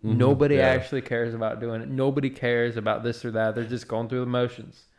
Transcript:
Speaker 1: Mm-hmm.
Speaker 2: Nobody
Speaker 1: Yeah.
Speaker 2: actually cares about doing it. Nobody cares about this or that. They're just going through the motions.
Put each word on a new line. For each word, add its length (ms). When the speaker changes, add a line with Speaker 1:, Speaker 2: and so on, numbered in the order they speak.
Speaker 1:
Mm-hmm. 140
Speaker 2:
Nobody 380
Speaker 1:
Yeah. 120
Speaker 2:
actually 340
cares 320
about 280
doing 200
it. 80
Nobody 400
cares 480
about 260
this 200
or 80
that. 240
They're 100
just 220
going 220
through 120
the 40
motions. 600